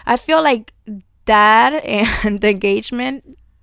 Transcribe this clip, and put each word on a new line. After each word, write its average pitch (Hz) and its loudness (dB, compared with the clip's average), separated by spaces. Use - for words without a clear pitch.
I 240 0
feel 320 0
like 262 -2
that 220 4
<laughs> - -4
and 208 -4
the 208 0
engagement 233 -6